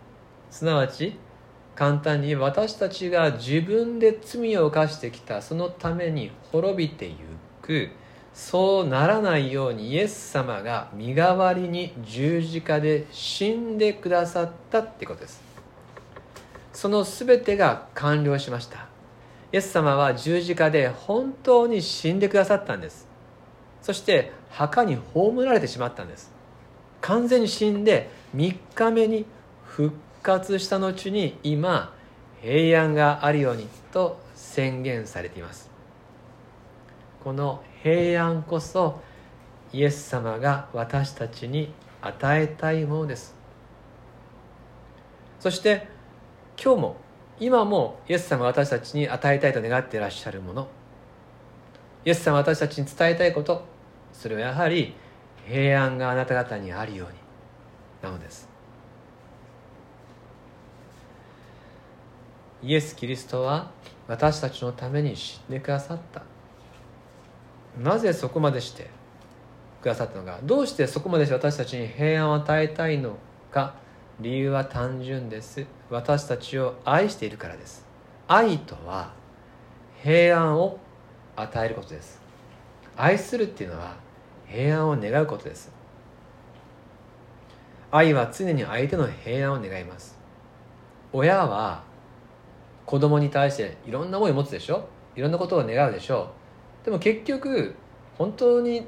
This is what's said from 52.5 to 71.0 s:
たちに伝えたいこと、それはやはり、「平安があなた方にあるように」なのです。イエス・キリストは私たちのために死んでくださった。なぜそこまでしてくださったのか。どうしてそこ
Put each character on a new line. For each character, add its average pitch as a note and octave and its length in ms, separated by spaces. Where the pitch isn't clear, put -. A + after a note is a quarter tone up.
た D3+ 80
ち D3 140
に C3+ 40
伝 E3 260
え E3+ 40
た F3 100
い E3+ 80
こ D3+ 100
と、 E3+ 220
そ - 160
れ A2 80
は G#2+ 60
や B2+ 120
は E3 140
り、 E3 260
「平 C3+ 340
安 C3 160
が B2+ 140
あ B2+ 40
な B2+ 100
た B2+ 100
方 A#2+ 220
に F#2+ 160
あ G#2+ 120
る G#2 100
よ F2+ 100
う - 20
に」 F2 80
な F#2+ 60
の F2+ 100
で D#2+ 100
す。 - 200
イ C3 120
エ D3+ 80
ス・ D3+ 160
キ - 100
リ B2+ 80
ス B2 120
ト B2+ 140
は C#3+ 300
私 D3 340
た C3 80
ち - 120
の B2 120
た B2+ 160
め D3 120
に C#3 140
死 - 320
ん - 40
で C3 100
く - 60
だ C#3+ 120
さ D3+ 140
っ E3+ 60
た。 - 120
な D3 200
ぜ A3 140
そ D3 160
こ D#3 140
ま D3 100
で B2+ 80
し - 120
て - 180
く - 60
だ A#2 80
さ A#2+ 80
っ A2+ 80
た G2 60
の F#2+ 80
か。 F2+ 180
ど A3+ 180
う C4+ 60
し C#4 60
て C3+ 140
そ D#3 120
こ D3+ 80